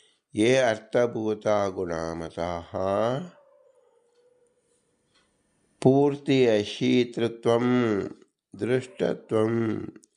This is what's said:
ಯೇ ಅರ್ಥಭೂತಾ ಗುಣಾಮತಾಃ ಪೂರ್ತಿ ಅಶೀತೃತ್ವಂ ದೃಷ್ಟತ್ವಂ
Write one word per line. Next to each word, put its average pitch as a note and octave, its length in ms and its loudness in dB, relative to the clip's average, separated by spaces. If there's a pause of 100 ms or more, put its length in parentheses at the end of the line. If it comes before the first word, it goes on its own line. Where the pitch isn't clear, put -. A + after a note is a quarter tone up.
(340)
ಯೇ A#2 220 4
ಅರ್ಥಭೂತಾ A2 1080 0
ಗುಣಾಮತಾಃ E2+ 1040 -6 (3000)
ಪೂರ್ತಿ C#3 680 4
ಅಶೀತೃತ್ವಂ A#2 1200 0 (920)
ದೃಷ್ಟತ್ವಂ A2+ 920 -2 (640)